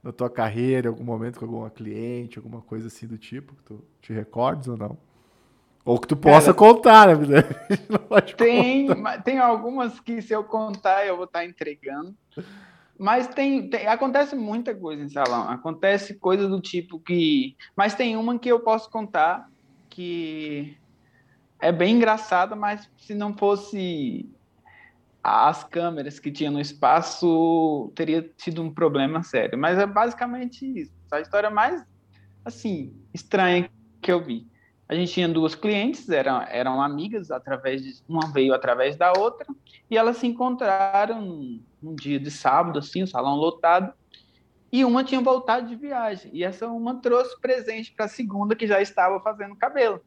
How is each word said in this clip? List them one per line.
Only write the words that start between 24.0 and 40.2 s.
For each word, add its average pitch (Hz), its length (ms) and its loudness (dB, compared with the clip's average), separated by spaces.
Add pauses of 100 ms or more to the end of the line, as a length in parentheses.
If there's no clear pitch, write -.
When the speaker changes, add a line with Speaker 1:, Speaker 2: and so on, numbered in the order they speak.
Speaker 2:
as 131 420 2
câmeras 160 560 -6
que 147 120 -10
tinha 147 200 -6
no 143 100 -4
espaço, 160 1300 0
teria 160 260 -2 (160)
tido 170 240 -8
um 160 100 -6
problema 151 520 0
sério. 120 340 -2
Mas 170 200 0
é 202 80 2
basicamente 240 800 -4
isso. 233 280 -10 (180)
A 147 80 -2
história 208 300 -2
mais, 240 340 0 (600)
assim, 180 500 -8 (200)
estranha 180 560 0 (320)
que - 100 -2
eu 175 120 0
vi. 117 240 -10 (400)
A - 60 -6
gente 175 200 -4
tinha 175 140 0
duas 160 280 0
clientes, 214 540 -4
eram, 135 340 0
eram 131 360 -4
amigas, 156 520 -6
através 135 500 -6
de, 135 260 -18
uma 160 240 -4
veio 135 220 2
através 127 420 0
da 175 180 2
outra, 220 340 -2 (420)
e 220 80 0
elas 233 200 2
se 247 100 -4